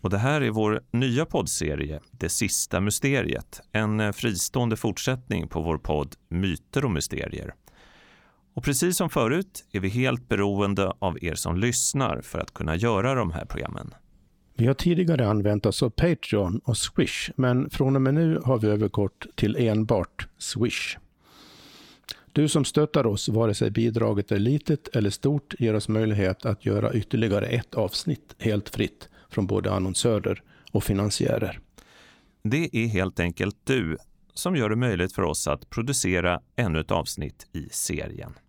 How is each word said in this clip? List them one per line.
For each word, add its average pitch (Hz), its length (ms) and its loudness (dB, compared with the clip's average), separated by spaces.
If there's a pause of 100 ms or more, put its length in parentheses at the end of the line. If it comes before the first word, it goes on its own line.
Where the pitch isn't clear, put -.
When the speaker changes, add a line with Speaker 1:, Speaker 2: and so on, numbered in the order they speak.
Speaker 1:
Och 92 80 -2
det 98 80 0
här 139 240 0
är 123 80 0
vår 107 320 0 (100)
nya 127 340 2
poddserie, 73 720 -4 (120)
Det - 180 -6
sista - 500 -2
mysteriet. - 840 -2 (100)
En, 107 280 0
eh, 104 120 2
fristående 113 680 -2
fortsättning 110 720 -4
på 80 140 -4
vår 80 160 0
podd 73 380 -2 (140)
Myter 95 560 -2
och 113 60 0
mysterier. - 640 -6 (1000)
Och 127 100 -6
precis 170 340 0
som 165 120 0
förut 143 600 0
är 101 80 -2
vi 95 100 0
helt 123 400 0
beroende 98 720 2
av 90 240 -2
er 80 120 -4
som 85 220 -2
lyssnar 120 640 0
för - 180 -8
att - 140 -8
kunna 78 220 -2
göra 113 400 0
de 101 160 0
här - 140 -6
programmen. - 480 -10 (600)
Speaker 2:
Vi 117 120 4
har 135 60 4
tidigare 165 540 4
använt 104 380 2
oss - 180 2
av 120 60 2
Patreon 110 760 0
och 117 140 0
Swish, - 580 -2
men 127 340 2
från 135 260 2
och 135 60 4
med 131 120 4
nu 160 320 2
har 127 140 2
vi 107 80 2
övergått 104 680 0
till 104 200 2
enbart 110 720 2 (100)
Swish. - 600 -2 (1400)
Du 147 160 4
som 143 160 4
stöttar 147 420 2
oss, 101 220 0
vare 110 240 4
sig 110 180 0
bidraget 113 600 0
är 101 80 2
litet 143 560 0
eller 104 140 2
stort, 143 500 -2
ger 113 140 4
oss 107 160 0
möjlighet 107 560 2
att 110 200 -2
göra 104 280 0
ytterligare 107 520 0
ett - 300 -4
avsnitt - 640 -4
helt 107 300 0
fritt - 400 -4 (200)
från 98 180 -2
både 98 240 0
annonsörer 98 720 0 (280)
och - 120 2
finansiärer. - 760 0 (840)
Speaker 1:
Det 147 340 0
är 113 100 0
helt 95 320 0
enkelt 90 440 -2
du 101 340 0 (360)
som 180 220 -2
gör 113 140 2
det 110 60 2
möjligt 101 380 0
för 98 100 0
oss 76 240 0
att - 220 -4
producera 90 720 0 (140)
ännu 85 240 0
ett 78 120 -4
avsnitt - 600 -4
i - 200 -8
serien. - 600 -6 (160)